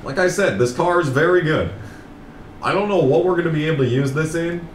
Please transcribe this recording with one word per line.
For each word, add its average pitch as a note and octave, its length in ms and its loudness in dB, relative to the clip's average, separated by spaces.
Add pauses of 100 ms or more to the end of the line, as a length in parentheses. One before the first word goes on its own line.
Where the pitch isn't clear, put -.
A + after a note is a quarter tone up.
Like E3+ 140 -6
I F#3 100 2
said, F#3 300 0
this B2 180 2
car F3 240 2
is E3 100 0
very E3+ 320 4
good. D#3 300 0 (920)
I C#3 100 0
don't G3+ 160 0
know G3 80 2
what B2+ 260 4
we're F3+ 140 2
gonna E3 160 0
be D3+ 140 0
able C#3 160 0
to A#2+ 60 2
use C3+ 220 0
this D#3 220 -2
in E3+ 420 -4